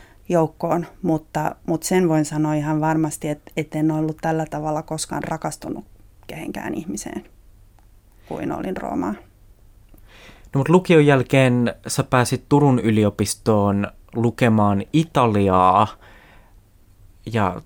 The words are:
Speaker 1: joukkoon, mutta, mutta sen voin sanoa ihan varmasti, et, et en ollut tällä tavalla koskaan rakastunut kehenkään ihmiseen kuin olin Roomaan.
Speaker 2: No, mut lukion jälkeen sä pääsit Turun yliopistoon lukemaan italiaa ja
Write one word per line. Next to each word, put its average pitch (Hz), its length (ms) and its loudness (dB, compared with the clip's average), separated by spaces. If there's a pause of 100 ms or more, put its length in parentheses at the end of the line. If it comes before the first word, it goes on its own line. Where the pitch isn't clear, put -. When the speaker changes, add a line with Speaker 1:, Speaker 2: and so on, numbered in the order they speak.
(280)
Speaker 1:
joukkoon, 165 580 -2 (160)
mutta, 160 540 -2 (100)
mutta 160 200 -4
sen 185 220 2
voin 156 160 2
sanoa 151 300 -2
ihan 151 260 -2
varmasti, 156 480 -2
et, 147 120 -6 (160)
et 156 180 -8
en 156 160 0
ollut 156 300 -4
tällä 160 300 -2
tavalla 151 320 -6
koskaan 156 400 -8
rakastunut - 640 -8 (420)
kehenkään - 480 -10
ihmiseen - 500 -10 (1040)
kuin - 240 -8
olin - 240 -8
Roomaan. 190 420 -8 (1400)
Speaker 2:
No, 143 40 0
mut 131 100 -2
lukion 165 380 4
jälkeen 127 680 2 (120)
sä - 180 -4
pääsit 123 440 0
Turun 143 300 4
yliopistoon 104 1080 0 (260)
lukemaan 110 800 2
italiaa 101 920 4 (1500)
ja 101 340 -2